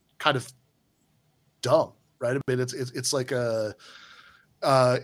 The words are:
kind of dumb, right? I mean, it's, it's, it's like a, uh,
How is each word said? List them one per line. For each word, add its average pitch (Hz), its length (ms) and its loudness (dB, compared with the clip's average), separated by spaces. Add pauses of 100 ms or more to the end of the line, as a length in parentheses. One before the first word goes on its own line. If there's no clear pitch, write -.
(180)
kind 143 180 0
of 120 140 -8 (1120)
dumb, 131 300 2 (280)
right? 127 160 -2
I 139 100 -2
mean, 127 140 0
it's, 123 120 -4
it's, 123 200 -8
it's 131 200 -4
like 131 200 -2
a, 113 420 -2 (880)
uh, 131 420 4